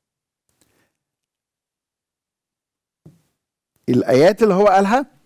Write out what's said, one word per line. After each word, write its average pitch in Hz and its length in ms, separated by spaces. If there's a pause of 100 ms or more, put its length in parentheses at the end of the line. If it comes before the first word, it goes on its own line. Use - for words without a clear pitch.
(4000)
الآيات 135 540
اللي 208 100
هو 202 140
قالها، 202 380 (200)